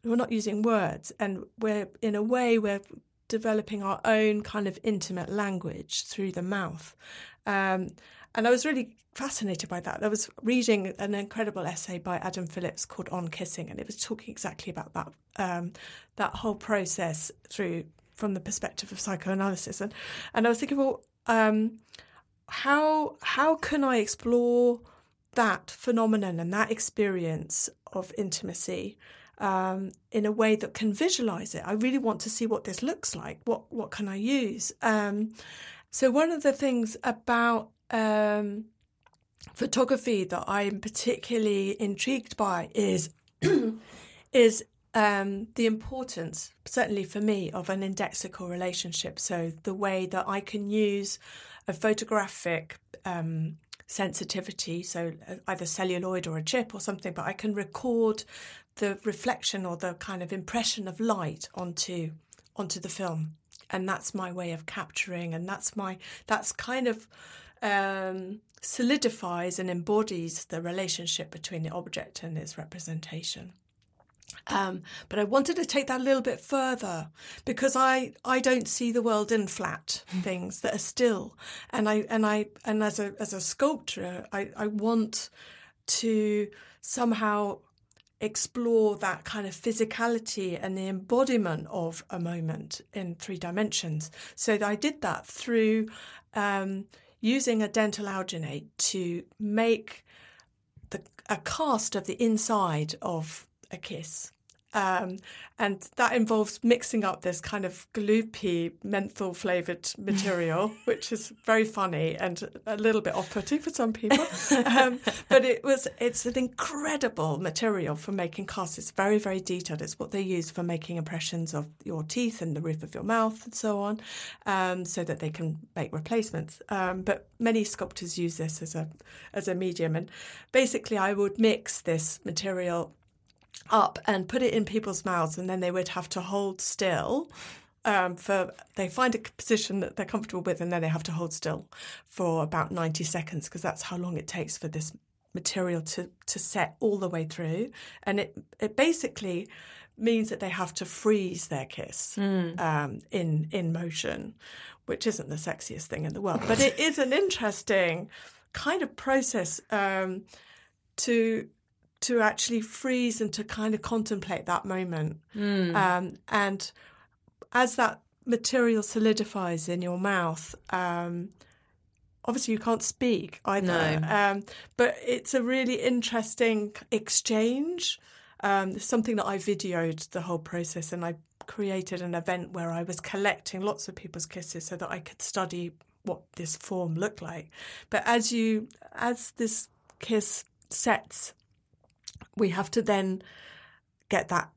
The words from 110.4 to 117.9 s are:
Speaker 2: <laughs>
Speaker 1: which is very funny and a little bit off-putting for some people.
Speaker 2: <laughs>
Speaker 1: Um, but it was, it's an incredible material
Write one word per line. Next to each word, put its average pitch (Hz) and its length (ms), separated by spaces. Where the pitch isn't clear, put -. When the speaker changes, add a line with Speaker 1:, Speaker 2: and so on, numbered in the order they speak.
Speaker 2:
<laughs> - 60
Speaker 1:
which - 260
is 220 220
very 220 200
funny 170 500
and 180 340
a 214 100
little 214 240
bit - 160
off-putting 202 420
for 330 120
some 226 220
people. 247 400
Speaker 2:
<laughs> - 40
Speaker 1:
Um, 254 340
but 262 160
it 247 200
was, 269 240
it's 240 280
an 247 120
incredible 254 1000
material 180 580